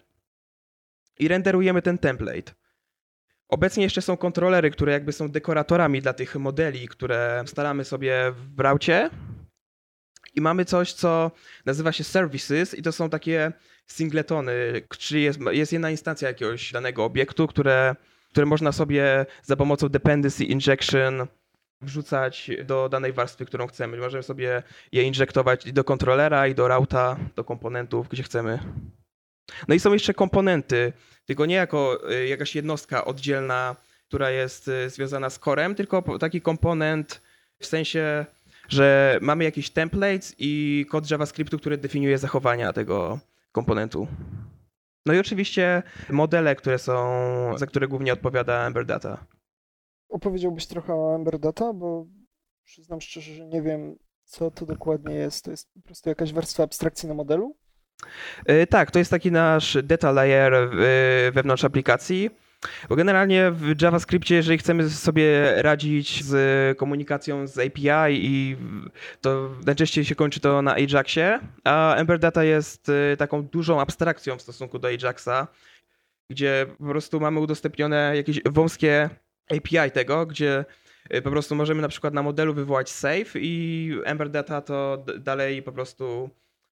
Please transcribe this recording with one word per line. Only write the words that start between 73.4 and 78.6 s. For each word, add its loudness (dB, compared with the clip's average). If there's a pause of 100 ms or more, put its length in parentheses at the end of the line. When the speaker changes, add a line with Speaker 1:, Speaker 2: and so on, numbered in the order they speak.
Speaker 1:
dużą 0
abstrakcją -4
w -18
stosunku -12
do -4
Ajaxa, -4 (800)
gdzie 0 (120)
po -12
prostu -2
mamy 0
udostępnione 0
jakieś -2
wąskie 4 (400)